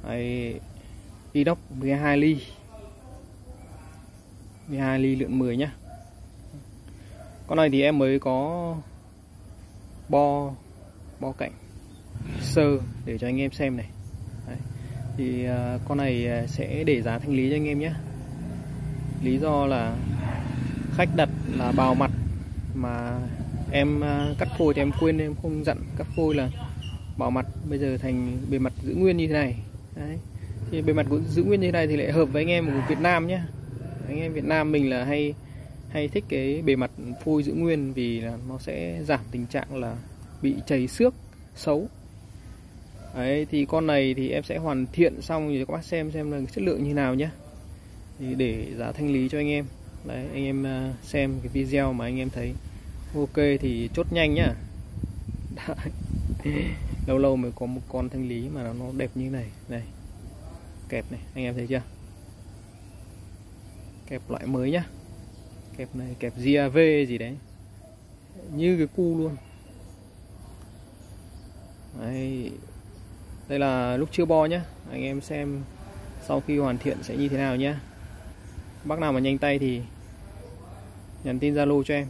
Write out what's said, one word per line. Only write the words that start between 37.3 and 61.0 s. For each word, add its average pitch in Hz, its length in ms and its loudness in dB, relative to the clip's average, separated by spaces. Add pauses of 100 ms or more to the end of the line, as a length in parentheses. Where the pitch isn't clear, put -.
giữ 143 120 0
nguyên 156 380 2
vì 120 280 0
là 117 180 -4 (100)
nó 131 100 -6
sẽ 165 460 -4
giảm 143 160 2 (100)
tình 120 160 -4
trạng 143 300 -4
là 117 200 -4 (460)
bị 139 120 4 (120)
chảy 127 220 4
xước - 260 6 (420)
xấu. 160 320 2 (1300)
Đấy, 139 360 2
thì 147 160 4
con 160 200 2
này 135 280 6
thì 131 140 0
em 139 140 2
sẽ - 160 -4
hoàn 139 280 0
thiện - 360 6
xong 156 260 0
thì 135 160 0
các 156 80 -4
bác 160 120 -4
xem 156 280 -2
xem 151 180 -2
là 143 100 -2 (120)
chất 202 100 -2
lượng 160 220 2
như 143 100 0
nào 131 200 4
nhé. 147 160 2 (880)
Thì 131 160 -4
để 113 440 0
giá 117 140 -2
thanh 147 180 0
lý 131 180 4
cho 147 100 0
anh 147 100 2
em. 147 180 2 (380)
Đấy, 127 280 -6
anh 139 120 -2
em, 135 200 0
ờ, 131 280 -2 (100)
xem 135 400 0
cái 123 60 -6
video 135 440 2
mà 120 120 -2
anh 127 140 -2
em 131 120 -2
thấy 123 240 -4 (600)
ok 147 200 0 (260)
thì 120 340 0
chốt 170 180 2
nhanh 160 220 6
nhá. 165 200 6 (1040)
<laughs> - 100 -10
Đấy. - 960 -2 (420)
Lâu 135 120 4
lâu 135 180 6
mới 123 200 0
có 123 100 -4
một 127 220 -4
con 127 200 -2
thanh 127 200 -4
lý 120 200 -4
mà 147 140 -6
nó, 117 100 -4
nó 123 120 -6 (120)
đẹp 131 180 0
như 131 160 -2
này. 123 160 -2 (220)
Này. 120 140 -6 (1080)
Kẹp 117 240 -4